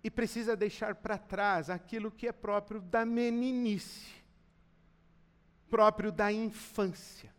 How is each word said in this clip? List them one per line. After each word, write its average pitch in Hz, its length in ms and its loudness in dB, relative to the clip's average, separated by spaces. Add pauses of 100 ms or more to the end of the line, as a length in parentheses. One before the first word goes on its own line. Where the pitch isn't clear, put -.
E 214 60 -4
precisa 226 460 0
deixar 208 400 -2
para 214 220 -4
trás 190 520 0
aquilo 208 420 -4
que 226 160 -6
é 240 40 0
próprio 208 480 -4
da 202 240 2
meninice, 240 1080 0 (1600)
próprio 214 420 6
da 202 200 2
infância. - 1080 -4